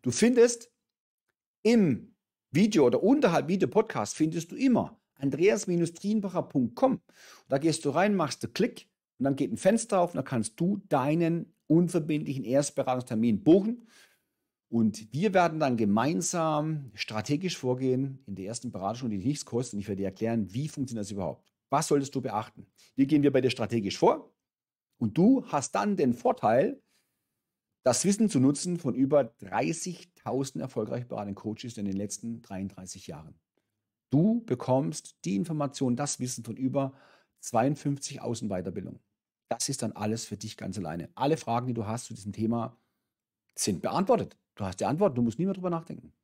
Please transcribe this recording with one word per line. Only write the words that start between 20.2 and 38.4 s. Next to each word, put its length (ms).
wie 120
funktioniert 380
das 80
überhaupt? 340
Was 200
solltest 260
du 80
beachten? 440
Wie 100
gehen 160
wir 80
bei 120
dir 80
strategisch 480
vor? 360
Und 200
du 280
hast 280
dann 220
den 180
Vorteil, 680
das 200
Wissen 260
zu 100
nutzen 380
von 160
über 300
dreißigtausend 1400
erfolgreich 440
beratenden 300
Coaches 400
in 80
den 120
letzten 440
dreiunddreißig 640
Jahren. 280
Du 360
bekommst 680
die 100
Information, 600
das 220
Wissen 260
von 120
über 380
zweiundfünfzig 840
Außenweiterbildungen. 800